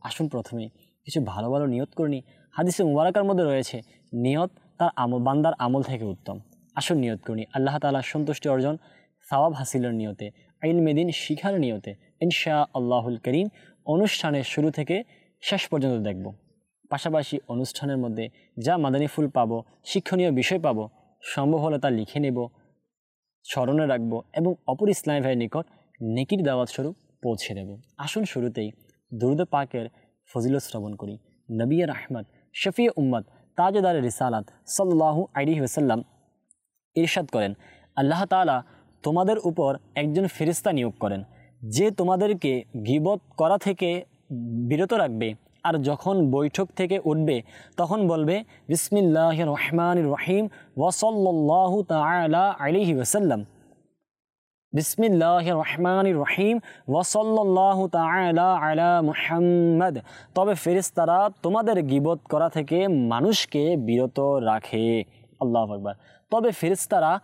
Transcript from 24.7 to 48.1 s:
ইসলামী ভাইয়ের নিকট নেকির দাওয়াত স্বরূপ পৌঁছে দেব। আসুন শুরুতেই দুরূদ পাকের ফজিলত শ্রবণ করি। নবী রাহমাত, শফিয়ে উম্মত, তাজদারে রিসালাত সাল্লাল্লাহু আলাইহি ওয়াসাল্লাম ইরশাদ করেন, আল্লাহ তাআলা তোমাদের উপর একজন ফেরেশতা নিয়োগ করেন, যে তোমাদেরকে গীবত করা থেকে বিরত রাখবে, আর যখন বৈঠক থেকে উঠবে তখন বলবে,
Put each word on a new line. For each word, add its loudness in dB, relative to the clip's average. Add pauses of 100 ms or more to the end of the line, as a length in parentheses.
ইসলামী 0
ভাইয়ের 0
নিকট -4 (360)
নেকির -2
দাওয়াত 0
স্বরূপ -6 (280)
পৌঁছে -4
দেব। -12 (200)
আসুন -4
শুরুতেই -4 (480)
দুরূদ 2
পাকের -4 (440)
ফজিলত 0
শ্রবণ -10
করি। -12 (440)
নবী 2
রাহমাত, -6 (280)
শফিয়ে 0
উম্মত, 0 (300)
তাজদারে 2
রিসালাত -2 (180)
সাল্লাল্লাহু 2
আলাইহি 0
ওয়াসাল্লাম 0 (920)
ইরশাদ 0
করেন, -2 (420)
আল্লাহ 0
তাআলা 2 (400)
তোমাদের 2
উপর 0 (180)
একজন 0
ফেরেশতা -2
নিয়োগ -2
করেন, -4 (460)
যে 2
তোমাদেরকে 0 (240)
গীবত 2 (160)
করা 4
থেকে -2 (600)
বিরত 0
রাখবে, 0 (300)
আর 0
যখন 2
বৈঠক 0
থেকে 0
উঠবে 0 (360)
তখন 0
বলবে, 0 (240)